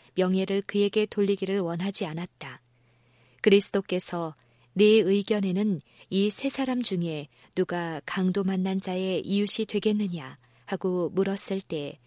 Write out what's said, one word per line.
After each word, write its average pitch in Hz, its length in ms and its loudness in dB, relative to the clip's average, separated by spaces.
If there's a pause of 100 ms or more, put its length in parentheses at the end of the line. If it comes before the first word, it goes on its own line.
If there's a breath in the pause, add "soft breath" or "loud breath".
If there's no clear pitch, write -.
(140 soft breath)
명예를 190 480 0
그에게 202 440 0
돌리기를 196 540 0
원하지 180 460 -2
않았다. - 540 -10 (800 soft breath)
그리스도께서 180 920 2 (400 soft breath)
"네 196 100 6
의견에는 202 960 4 (300 soft breath)
이 196 200 2
세 - 180 -2
사람 262 340 -2
중에 170 460 -2 (260 soft breath)
누가 170 520 -4
강도 185 380 0
만난 190 360 -2
자의 185 400 -2
이웃이 202 460 0
되겠느냐?" 196 720 -2 (280 soft breath)
하고 180 440 -2
물었을 196 500 -2
때 143 460 -8